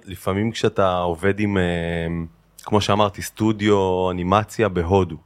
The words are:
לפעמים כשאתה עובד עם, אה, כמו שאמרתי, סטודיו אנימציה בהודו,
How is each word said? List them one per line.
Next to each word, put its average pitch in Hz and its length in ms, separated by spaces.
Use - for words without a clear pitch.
לפעמים 98 460
כשאתה 98 460
עובד 90 420
עם, 101 180
אה, 92 60
כמו 104 180
שאמרתי, 101 400
סטודיו 101 880
אנימציה 95 580
בהודו, 90 460